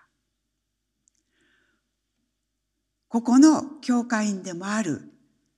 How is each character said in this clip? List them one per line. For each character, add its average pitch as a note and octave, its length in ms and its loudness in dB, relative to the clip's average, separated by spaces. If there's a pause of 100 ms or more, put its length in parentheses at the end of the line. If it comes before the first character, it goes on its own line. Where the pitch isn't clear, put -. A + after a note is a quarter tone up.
(3000)
こ A#3 140 -2
こ B3 160 4
の D4+ 420 4
教 A#3+ 240 -2
会 G#3+ 240 -4
員 F#3+ 140 -6
で F#3 100 -12
も F3 140 -10
あ G#3+ 160 -4
る D3 280 -6 (480)